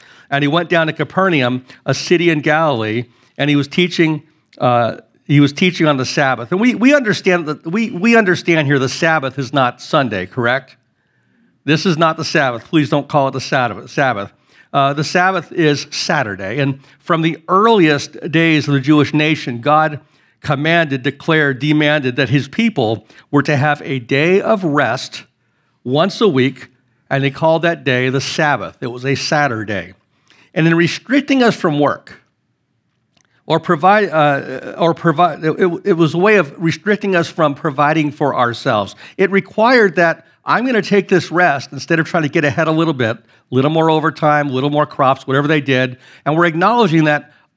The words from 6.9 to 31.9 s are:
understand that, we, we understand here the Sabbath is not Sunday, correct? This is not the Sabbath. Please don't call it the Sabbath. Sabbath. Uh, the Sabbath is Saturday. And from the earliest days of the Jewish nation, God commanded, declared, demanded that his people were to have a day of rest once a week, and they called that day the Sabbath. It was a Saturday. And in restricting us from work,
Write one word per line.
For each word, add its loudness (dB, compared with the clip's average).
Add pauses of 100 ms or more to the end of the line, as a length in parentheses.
understand 0
that, -8
we, -4
we 2
understand 2
here 2
the 0
Sabbath -2
is -6
not 0
Sunday, -2
correct? -4 (880)
This 0
is 0
not 0
the -8
Sabbath. -2
Please 0
don't -2
call 0
it -2
the -6
Sabbath. -4
Sabbath. -2 (420)
Uh, 2
the -4
Sabbath -2
is 0
Saturday. -4
And -2 (200)
from -2
the 0 (100)
earliest 2 (100)
days 2
of 0
the 2
Jewish 2
nation, -2
God 0 (400)
commanded, 0
declared, -2
demanded 0
that 0
his 0
people -2 (240)
were 2
to 0
have 0
a -6
day 0
of -2
rest -2 (640)
once 0
a 4
week, -2 (380)
and 0
they 0
called 0
that -2
day 0
the -2
Sabbath. -4
It -8
was -10
a 0
Saturday. -4 (600)
And 2
in 4
restricting 0
us 2
from -2
work, -2 (1300)